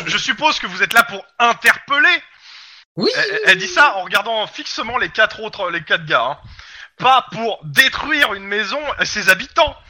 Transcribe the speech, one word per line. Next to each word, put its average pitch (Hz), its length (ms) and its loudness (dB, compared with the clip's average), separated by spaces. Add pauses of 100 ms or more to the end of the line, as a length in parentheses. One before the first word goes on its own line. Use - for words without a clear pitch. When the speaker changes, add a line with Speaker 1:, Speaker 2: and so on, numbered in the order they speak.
Speaker 1:
je, - 60 -6
je 202 80 -2
suppose 277 400 0
que - 80 -6
vous 185 160 -4
êtes 190 100 -2
là 226 120 4
pour 196 200 -10 (140)
interpeller. 240 680 2 (880)
Speaker 2:
Oui, 294 180 0
Speaker 1:
Elle, 294 160 0
Speaker 2:
oui, - 140 -4
Speaker 1:
elle 185 80 4
Speaker 2:
oui, 185 80 4
Speaker 1:
dit 190 80 -6
Speaker 2:
oui. - 60 -8
Speaker 1:
ça 294 220 4
en 190 60 -4
regardant 208 460 -2
fixement 247 500 -6
les 202 100 -2
quatre 208 320 0
autres, 202 300 -6
les 165 140 -6
quatre 180 200 0
gars, 147 260 2
hein. 147 80 -8 (580)
Pas 247 340 2
pour 214 320 -4
détruire 262 720 0
une 196 80 -10
maison 208 380 -4 (200)
et 180 40 2
ses 190 240 -2
habitants. 247 480 2 (140)